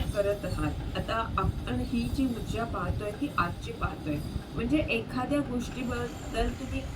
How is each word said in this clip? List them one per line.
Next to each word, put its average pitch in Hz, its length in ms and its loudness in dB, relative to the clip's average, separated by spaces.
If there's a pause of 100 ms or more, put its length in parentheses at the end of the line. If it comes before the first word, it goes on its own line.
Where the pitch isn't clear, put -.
(140)
करत 202 300 2
आहात, 156 540 0
आता 226 160 0 (240)
आपण - 420 2
ही 240 200 0 (160)
जी 269 100 4
ऊर्जा 226 380 -2
पाहतोय, 202 460 -2
ती 285 180 -2 (100)
आजची - 340 0
पाहतोय, 147 440 -2 (380)
म्हणजे 240 240 4 (120)
एखाद्या 254 500 2
गोष्टीबद्दल 240 1080 0
तुम्ही 262 300 -2 (160)